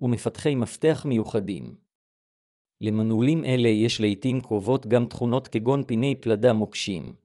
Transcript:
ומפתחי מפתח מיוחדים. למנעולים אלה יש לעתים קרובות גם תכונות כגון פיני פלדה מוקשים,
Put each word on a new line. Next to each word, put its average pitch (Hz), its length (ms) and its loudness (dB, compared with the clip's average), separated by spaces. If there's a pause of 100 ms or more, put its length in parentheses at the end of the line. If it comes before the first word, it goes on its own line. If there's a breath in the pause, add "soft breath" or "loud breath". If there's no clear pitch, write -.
ומפתחי 123 540 -2
מפתח 127 540 0
מיוחדים. 98 640 -4 (1080)
למנעולים 110 640 2
אלה 127 220 2
יש 110 340 2
לעתים 120 400 0
קרובות 113 460 -2
גם 120 180 2
תכונות 123 420 -2
כגון 131 360 0
פיני 127 320 -2
פלדה 113 380 2
מוקשים, 101 600 -4 (120)